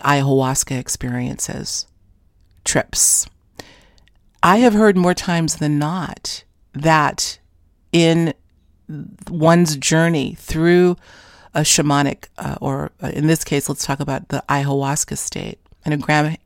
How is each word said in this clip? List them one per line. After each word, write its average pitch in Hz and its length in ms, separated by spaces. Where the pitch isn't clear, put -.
ayahuasca 135 760
experiences, - 1080
trips. - 600
I 190 160
have 240 160
heard 208 220
more 180 180
times 170 420
than 151 220
not 156 640
that 151 640
in 165 420
one's 165 480
journey 160 580
through 175 640
a 151 80
shamanic, 143 640
uh, - 240
or, 139 320
uh, 156 60
in 147 180
this 160 160
case, - 260
let's 143 160
talk 139 140
about 139 300
the - 200
ayahuasca 139 720
state. - 400
And 151 160
Graham, 151 440